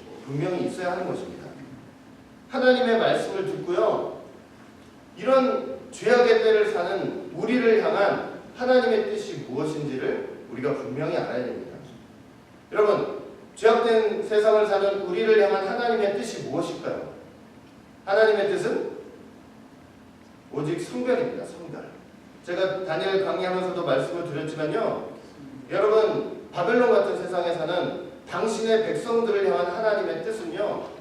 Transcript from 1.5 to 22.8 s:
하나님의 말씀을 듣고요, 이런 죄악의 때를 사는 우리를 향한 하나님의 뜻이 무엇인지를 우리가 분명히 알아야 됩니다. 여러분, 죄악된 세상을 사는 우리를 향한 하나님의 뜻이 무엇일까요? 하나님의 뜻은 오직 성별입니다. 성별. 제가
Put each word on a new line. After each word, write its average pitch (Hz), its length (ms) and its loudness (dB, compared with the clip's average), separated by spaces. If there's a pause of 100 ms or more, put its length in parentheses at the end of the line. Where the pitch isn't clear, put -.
하나님의 247 480 4
말씀을 - 480 0
듣고요, - 760 -2 (960)
이런 247 600 2 (140)
죄악의 240 520 6
때를 214 280 4
사는 180 640 -4
우리를 226 480 4
향한 202 560 0 (160)
하나님의 226 560 4
뜻이 - 380 -6
무엇인지를 147 800 -4 (220)
우리가 135 240 -4
분명히 156 400 -4
알아야 123 300 -4
됩니다. - 320 -10 (960)
여러분, 175 480 2 (360)
죄악된 220 720 4
세상을 214 400 4
사는 196 340 2
우리를 214 420 4
향한 202 240 2
하나님의 226 500 0
뜻이 - 320 -8
무엇일까요? - 640 -6 (920)
하나님의 202 440 4
뜻은 - 420 -2 (1600)
오직 151 260 -2
성별입니다. - 640 -2
성별. - 400 -14 (600)
제가 185 400 -2